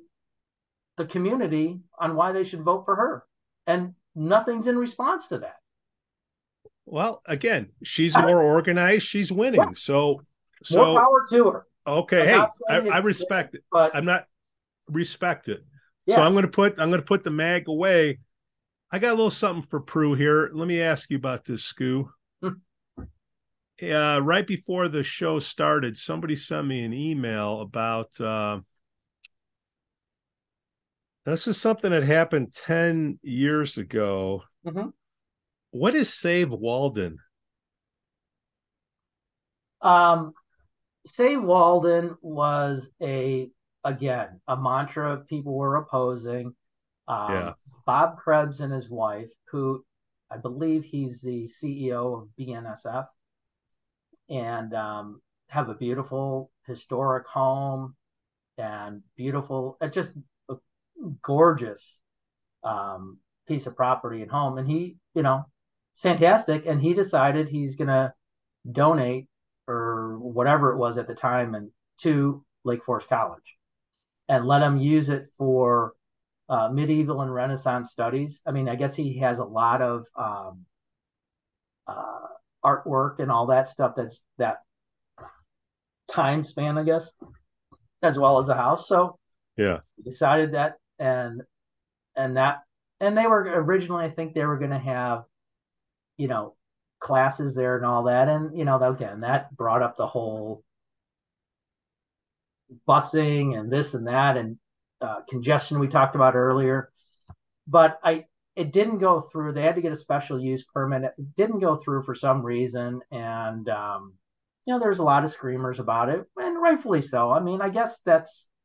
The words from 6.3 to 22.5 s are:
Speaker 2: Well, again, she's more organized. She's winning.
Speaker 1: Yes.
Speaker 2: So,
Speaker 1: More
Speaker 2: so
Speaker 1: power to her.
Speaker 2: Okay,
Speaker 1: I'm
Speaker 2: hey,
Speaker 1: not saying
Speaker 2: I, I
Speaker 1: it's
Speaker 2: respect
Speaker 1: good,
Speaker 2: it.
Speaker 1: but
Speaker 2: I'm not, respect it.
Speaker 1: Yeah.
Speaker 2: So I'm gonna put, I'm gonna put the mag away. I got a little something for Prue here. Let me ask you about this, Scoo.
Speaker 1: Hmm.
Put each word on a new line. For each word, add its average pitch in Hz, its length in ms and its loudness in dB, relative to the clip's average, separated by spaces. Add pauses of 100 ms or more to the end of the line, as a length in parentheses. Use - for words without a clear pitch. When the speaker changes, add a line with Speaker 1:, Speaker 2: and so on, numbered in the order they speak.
Speaker 2:
Well, 180 400 -4
again, 151 420 -2 (160)
she's 165 320 2
more 170 260 8
organized. 175 640 4
She's 202 240 -2
winning. 226 300 4
Speaker 1:
Yes. - 220 0
Speaker 2:
So, 143 320 2
Speaker 1:
More - 100 -8 (400)
Speaker 2:
so 196 320 6
Speaker 1:
power 254 360 6
to 233 180 6
her. - 160 -4 (200)
Speaker 2:
Okay, 170 360 2
Speaker 1:
I'm - 40 4
Speaker 2:
hey, 226 100 6
Speaker 1:
not 170 180 6
saying 214 360 0
Speaker 2:
I, 165 40 2
I 175 40 2
Speaker 1:
it's 196 80 2
Speaker 2:
respect 180 460 -2
Speaker 1:
good, - 60 -16
Speaker 2:
it. - 120 -20
Speaker 1:
but 160 240 4
Speaker 2:
I'm 147 100 -2
not, 175 220 0 (640)
respect 170 600 -4
it. - 160 -8 (420)
Speaker 1:
Yeah. 220 100 4
Speaker 2:
So 160 60 8
I'm 170 120 6
gonna 196 140 4
put, 202 300 4
I'm 160 120 0
gonna 175 120 0
put 190 220 0
the 160 60 -4
mag 165 380 -2
away. 160 500 2 (720)
I 185 80 -4
got 233 120 0
a 226 40 2
little 220 160 2
something 180 380 -4
for 147 120 -6
Prue 147 340 0
here. 147 380 4
Let 160 140 -6
me 175 140 0
ask 160 300 -2
you 139 80 -2
about 127 260 -6
this, - 260 -8
Scoo. 131 380 -2 (340)
Speaker 1:
Hmm. 185 60 -4 (1300)